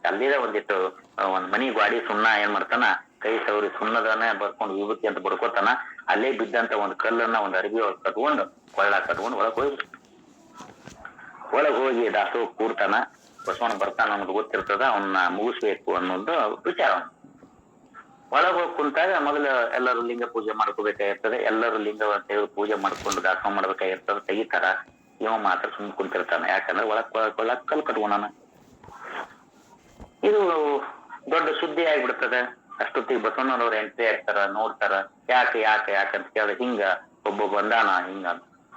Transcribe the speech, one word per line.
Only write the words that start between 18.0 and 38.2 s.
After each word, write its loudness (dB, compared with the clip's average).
ಒಳಗ್ 4
ಹೋಗ್ 0
ಕುಂತಾಗ 2
ಮೊದಲು 2
ಎಲ್ಲರೂ 2
ಲಿಂಗ -2
ಪೂಜೆ -4
ಮಾಡ್ಕೋಬೇಕಾಗಿರ್ತದೆ, -2
ಎಲ್ಲರೂ 0
ಲಿಂಗ -4
ಅಂತ 0
ಹೇಳಿ 0
ಪೂಜೆ -2
ಮಾಡ್ಕೊಂಡು -2
ದಾಸೋಹ 0
ಮಾಡ್ಬೇಕಾಗಿರ್ತದೆ, -2
ತೆಗಿತಾರ. -2
ಇವ 0
ಮಾತ್ರ 0
ಸುಮ್ನೆ -10
ಕುಂತಿರ್ತಾನ, -2
ಯಾಕಂದ್ರೆ 0
ಒಳಗ್ -2
ಕೊಳ್ಳ, 0
ಕೊಳ್ಳ -2
ಕಲ್ -2
ಕಟ್ಕೊಂಡಾನ. -2
ಇದು 6
ದೊಡ್ಡ 2
ಸುದ್ದಿ 0
ಆಗ್ಬಿಡ್ತದೆ. 0
ಅಷ್ಟೊತ್ತಿಗೆ -2
ಬಸವಣ್ಣನವ್ರು 0
ಎಂಟ್ರಿ -2
ಆಗ್ತಾರ, 0
ನೋಡ್ತಾರ, -2
"ಯಾಕೆ, 4
ಯಾಕೆ, 2
ಯಾಕೆ?" 0
ಅಂತ -8
ಕೇಳಿದ್ರೆ -2
ಹಿಂಗ -2
ಒಬ್ಬ 0
ಬಂದಾನ, 2
ಹಿಂಗ -8